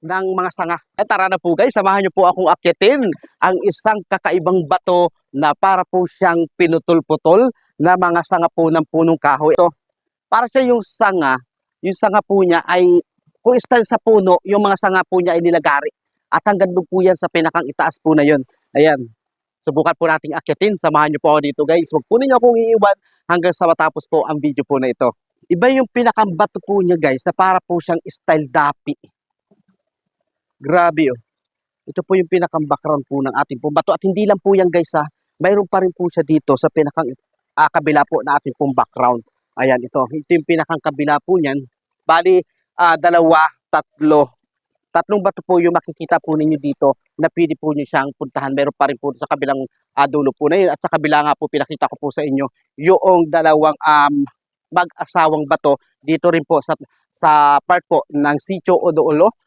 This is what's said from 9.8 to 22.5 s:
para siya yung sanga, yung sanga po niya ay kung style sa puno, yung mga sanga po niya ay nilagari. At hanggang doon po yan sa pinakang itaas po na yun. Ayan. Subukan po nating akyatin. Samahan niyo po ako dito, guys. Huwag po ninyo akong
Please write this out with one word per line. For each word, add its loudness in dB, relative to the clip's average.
para 0
siya 0
yung 2
sanga, -2
yung -4
sanga 0
po 0
niya 2
ay 2
kung 2
style 0
sa -2
puno, 2
yung 0
mga 0
sanga 0
po -2
niya 0
ay 0
nilagari. 0
At 0
hanggang 0
doon -2
po -2
yan 2
sa -6
pinakang -2
itaas -4
po 0
na 4
yun. 2
Ayan. 2
Subukan -2
po -2
nating -2
akyatin. -2
Samahan 0
niyo -6
po 2
ako 2
dito, -4
guys. 0
Huwag -2
po 2
ninyo 2
akong 4